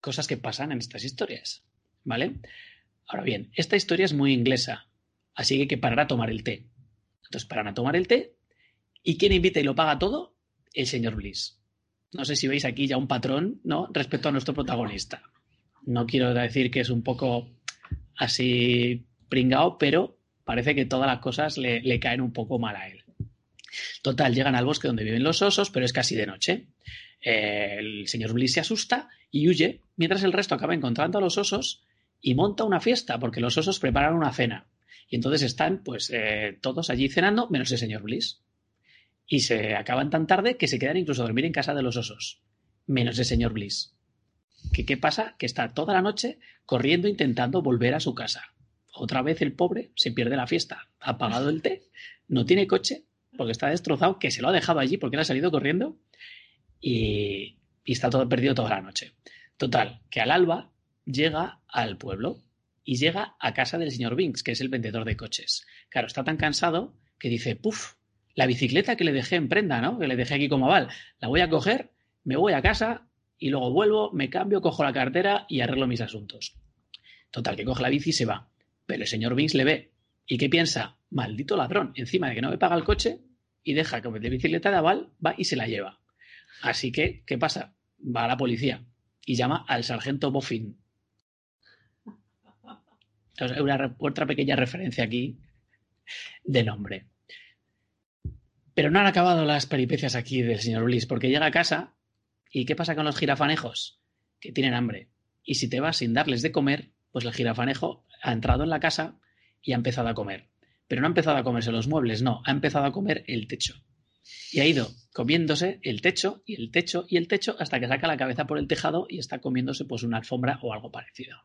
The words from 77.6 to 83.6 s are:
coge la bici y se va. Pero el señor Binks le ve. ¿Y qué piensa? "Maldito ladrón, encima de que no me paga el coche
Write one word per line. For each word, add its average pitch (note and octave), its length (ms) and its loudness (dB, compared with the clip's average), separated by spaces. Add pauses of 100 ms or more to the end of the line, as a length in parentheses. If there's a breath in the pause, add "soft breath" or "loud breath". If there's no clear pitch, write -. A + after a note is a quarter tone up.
coge B2+ 180 -2
la B2 80 2
bici C#3+ 200 0
y D#3 40 0
se B2+ 120 0
va. G#2 240 -6 (360)
Pero - 160 -6
el G#2 60 -6
señor A#2 260 -2
Binks D3+ 200 0
le C3+ 100 4
ve. - 280 0 (340)
¿Y B2 120 -2
qué C3+ 100 2
piensa? C#3+ 480 0 (140)
"Maldito B2 460 -4
ladrón, E3+ 380 0
encima C3+ 340 -2
de B2 80 -4
que A2+ 60 -4
no C3+ 80 -2
me - 80 -4
paga E3+ 180 4
el D#3+ 80 0
coche - 360 0 (440)